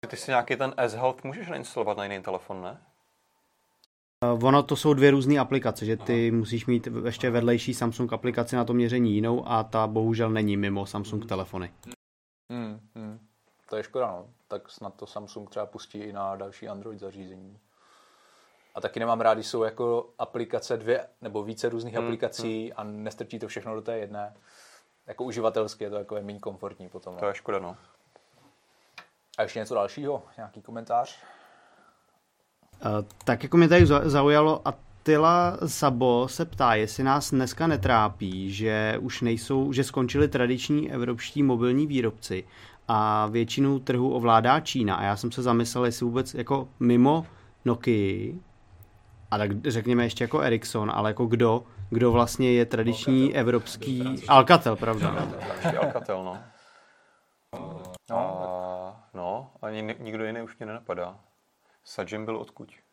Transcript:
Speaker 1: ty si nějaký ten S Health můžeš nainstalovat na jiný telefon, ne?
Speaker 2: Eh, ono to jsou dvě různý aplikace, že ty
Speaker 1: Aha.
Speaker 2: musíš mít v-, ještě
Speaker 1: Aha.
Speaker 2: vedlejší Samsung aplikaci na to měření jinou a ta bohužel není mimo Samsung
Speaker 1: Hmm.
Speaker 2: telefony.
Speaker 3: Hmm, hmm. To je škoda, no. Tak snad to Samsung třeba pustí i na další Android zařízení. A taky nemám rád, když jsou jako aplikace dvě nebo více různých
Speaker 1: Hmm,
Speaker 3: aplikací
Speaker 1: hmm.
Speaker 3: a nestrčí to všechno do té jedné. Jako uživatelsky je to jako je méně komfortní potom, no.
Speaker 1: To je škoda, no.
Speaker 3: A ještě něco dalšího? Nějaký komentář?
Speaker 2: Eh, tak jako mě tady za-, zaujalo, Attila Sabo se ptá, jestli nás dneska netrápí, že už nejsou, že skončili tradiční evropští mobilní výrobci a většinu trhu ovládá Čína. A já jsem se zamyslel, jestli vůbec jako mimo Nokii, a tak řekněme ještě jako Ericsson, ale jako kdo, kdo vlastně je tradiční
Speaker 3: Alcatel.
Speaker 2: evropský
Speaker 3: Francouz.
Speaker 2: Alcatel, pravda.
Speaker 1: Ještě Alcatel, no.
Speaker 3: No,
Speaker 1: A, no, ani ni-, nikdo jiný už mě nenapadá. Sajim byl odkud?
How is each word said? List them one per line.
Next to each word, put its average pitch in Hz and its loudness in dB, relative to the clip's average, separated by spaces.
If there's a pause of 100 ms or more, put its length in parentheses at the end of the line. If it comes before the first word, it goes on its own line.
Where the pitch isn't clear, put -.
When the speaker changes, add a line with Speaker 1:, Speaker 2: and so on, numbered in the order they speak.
Speaker 1:
ty - -12
si - -10
nějaký 123 2
ten 135 -2
S 117 0
Health 127 -2
můžeš 170 -10
nainstalovat 120 -4
na 101 -6
jiný 98 -8
telefon, 95 -8
ne? 104 -12 (1500)
Speaker 2:
Eh, 120 2
ono 139 6
to 143 -2
jsou 151 4
dvě 139 8
různý 139 4
aplikace, 131 -2
že 110 0
ty 117 2
Speaker 1:
Aha. 113 2
Speaker 2:
musíš 113 -4
mít 120 0
v-, 117 -6
ještě 120 -4
Speaker 1:
Aha. 117 0
Speaker 2:
vedlejší 120 2
Samsung 117 -2
aplikaci 120 -2
na 120 2
to 113 -2
měření 120 2
jinou 117 0
a 113 2
ta 110 0
bohužel 113 0
není 107 0
mimo 98 -2
Samsung 107 -6
Speaker 1:
Hmm. 113 -14
Speaker 2:
telefony. 92 -6 (800)
Speaker 3:
Hmm, 113 -10 (140)
hmm. 110 -14 (600)
To 107 -6
je 107 -4
škoda, 127 -4
no. 92 -10 (220)
Tak 101 -12
snad 98 -14
to 104 -18
Samsung 104 -16
třeba 104 -8
pustí - -16
i 104 -12
na 98 -8
další 98 -14
Android 101 -14
zařízení. 95 -18 (1160)
A - -10
taky 107 -6
nemám 113 0
rád, 113 4
když 110 -6
jsou 117 -2
jako 120 -2 (120)
aplikace 120 -6
dvě 113 -2 (160)
nebo 104 -8
více 110 -6
různých 117 -8
Speaker 1:
Hmm, 113 -4
Speaker 3:
aplikací 113 -6
Speaker 1:
hmm. 117 -12
Speaker 3:
a 107 -10
nestrčí 107 -12
to 104 -10
všechno 110 -10
do 110 -10
té 117 -6
jedné. 104 -10 (720)
Jako 123 -10
uživatelsky 110 -2
je 101 -8
to 104 -8
jako 104 -8
je 104 -8
méně 101 -12
komfortní 98 -12
potom, 90 -16
no. 90 -12
Speaker 1:
To 101 -2
je 98 -4
škoda, 101 -6
no. 90 -10 (1600)
Speaker 3:
A 113 0
ještě 110 -4
něco 110 -6
dalšího? 120 -4 (140)
Nějaký 110 -16
komentář? 117 -4 (1700)
Speaker 2:
Eh, - -2 (360)
tak 120 0
jako 147 2
mě 170 10
tady 175 10
za-, 143 4
zaujalo, 147 4
Attila 170 2
Sabo 127 2
se - -4
ptá, 127 2
jestli 107 0
nás 135 2
dneska 131 0
netrápí, 101 2
že 107 0
už - -6
nejsou, 135 0
že 131 2
skončili 139 0
tradiční 131 0
evropští 123 -2
mobilní 127 4
výrobci 113 -2 (400)
a 107 4
většinu 117 2
trhu 127 0
ovládá 120 6
Čína. 110 0
A 101 -2
já 101 0
jsem 117 -6
se 127 -6
zamyslel, 120 2
jestli 120 0
vůbec 127 -2
jako 127 -2 (120)
mimo 127 6 (380)
Nokii, 110 0 (880)
a 107 0
tak 104 -2
řekněme 120 2
ještě 120 -2
jako 151 0
Ericsson, 113 0
ale 104 0
jako 120 -2
kdo, 117 2 (260)
kdo 117 4
vlastně 120 4
je 120 6
tradiční 120 2
Speaker 3:
Alcatel. 143 2
Speaker 2:
evropský 123 -2
Speaker 3:
Francouz. 131 -6
Speaker 2:
Alcatel, 139 8
pravda. 110 -2 (260)
Speaker 1:
Ještě - -2
Alcatel, 107 -2
no. 92 -10 (1700)
Speaker 3:
No, 117 -2
Speaker 1:
A, 92 -6
no, 98 -8 (120)
ani 107 -8
ni-, 110 -8
nikdo 110 -8
jiný 113 -8
už - -18
mě 117 -12
nenapadá. 95 -10 (640)
Sajim 107 -10
byl 113 -6
odkud? 117 -14 (240)